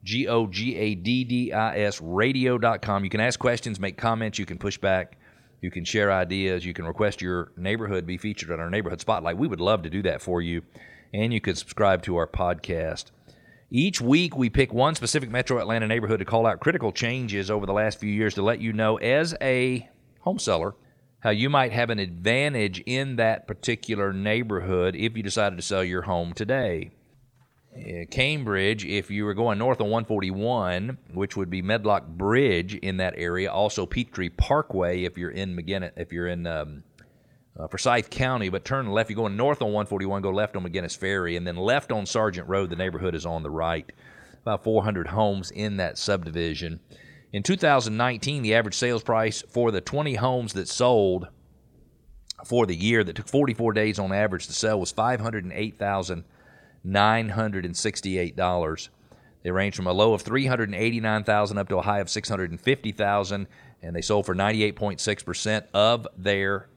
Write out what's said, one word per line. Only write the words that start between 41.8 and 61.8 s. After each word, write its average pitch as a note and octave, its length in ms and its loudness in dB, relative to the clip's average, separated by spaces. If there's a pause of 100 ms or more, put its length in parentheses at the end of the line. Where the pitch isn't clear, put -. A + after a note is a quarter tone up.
on G#2 160 -2
Sargent G2+ 400 0
Road. F#2+ 240 0
The E2+ 40 -6
neighborhood F2+ 380 -2
is D#2+ 140 -6
on E2 160 -4
the D2 80 -6
right. E2 400 -2 (500)
About G#2 220 -2
four A2 200 4
hundred F#2 260 0
homes G2 420 0
in G#2 260 -4
that F2+ 220 -2
subdivision. E2 800 -2 (520)
In G2+ 120 -4
two F#3+ 140 2
thousand B2+ 380 4
nineteen, B2 460 -2
the A2 140 4
average A2 200 4
sales A#2+ 280 0
price A2+ 460 0
for A#2+ 200 4
the F#2+ 120 0
twenty C#3+ 340 -2
homes A#2+ 380 0
that F#2 140 -4
sold G2+ 600 4 (1160)
for A#2+ 220 4
the F#2 100 -2
year A2 280 4
that E2+ 140 -4
took G#2 100 -10
forty-four A#2 460 2
days G#2+ 260 2
on F#2+ 120 -2
average G2 360 0
to - 60 -10
sell G#2+ 260 0
was F2+ 120 -4
five A#2 280 0
hundred A2 240 -4
and F2+ 100 -10
eight G#2+ 240 -6
thousand F#2+ 460 -2 (600)
nine G#2+ 440 4
hundred G2+ 380 -2
and F2 100 -6
sixty-eight F#2 600 -2
dollars. F2 520 0 (540)
They F2 80 -2
range F#2+ 240 0
from F#2 120 -2
a F2+ 40 2
low G#2+ 220 6
of G2 80 0
three C3 240 0
hundred A#2+ 240 0
and G2+ 60 -6
eighty-nine A2 500 0
thousand G#2 320 2
up G2 100 -2
to G2 100 0
a F2+ 40 2